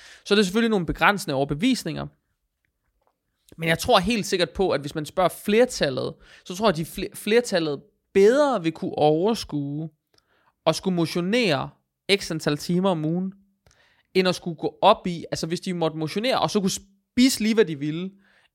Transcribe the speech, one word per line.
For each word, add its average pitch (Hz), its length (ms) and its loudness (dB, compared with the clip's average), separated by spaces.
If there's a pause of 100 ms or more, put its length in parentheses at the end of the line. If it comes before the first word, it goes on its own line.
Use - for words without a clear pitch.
(260)
så 202 80 0
er - 20 6
det 208 100 4
selvfølgelig 226 240 0
nogle 190 160 0
begrænsende 160 500 0
overbevisninger. 147 720 -2 (1500)
Men 165 120 -4
jeg 165 100 2
tror 226 200 4
helt 202 260 0
sikkert 180 240 0
på, 185 220 -2
at 139 100 0
hvis 143 140 -10
man 156 100 -6
spørger 175 240 0 (160)
flertallet, 151 680 0 (320)
så 180 100 -10
tror 214 100 -4
jeg, 208 40 6
at 156 80 0
de 165 60 -4 (180)
fle-, - 140 -10
flertallet 190 680 0 (320)
bedre 240 500 4
vil 165 80 0
kunne - 240 -8
overskue 151 920 0 (760)
at 160 100 2
skulle 185 200 -2
motionere 175 720 0 (460)
x 196 160 -8
antal 151 260 -2
timer 185 320 0
om 160 160 -2
ugen, 185 280 -4 (800)
end 185 140 2
at 180 80 0
skulle 170 220 -8
gå - 240 -6
op 208 260 4
i, 170 240 -6
altså - 160 -6
hvis 170 120 -6
de 185 140 -6
måtte 160 240 -2
motionere, 202 420 -2
og 160 120 0
så 208 80 0
kunne 190 120 0
spise - 680 0
lige, 220 140 0
hvad 208 120 4
de 156 140 -8
ville, 160 320 -6 (440)